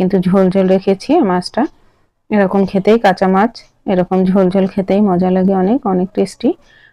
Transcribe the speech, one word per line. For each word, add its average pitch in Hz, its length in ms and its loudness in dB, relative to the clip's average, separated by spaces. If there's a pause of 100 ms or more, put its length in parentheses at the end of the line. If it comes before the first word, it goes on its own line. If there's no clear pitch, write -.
কিন্তু 185 160 0 (100)
ঝোল 190 240 2
ঝোল 190 240 0
রেখেছি 196 360 -2 (200)
মাছটা। 180 320 -4 (680)
এরকম 202 300 0 (100)
খেতেই, 202 340 2
কাঁচা 190 300 0
মাছ 202 180 2 (400)
এরকম 180 260 0 (100)
ঝোল 190 220 2
ঝোল 190 220 0
খেতেই 196 360 -2
মজা 185 280 0
লাগে 190 260 0
অনেক, 220 160 0 (140)
অনেক 185 240 -2
টেস্টি। 202 340 -2 (420)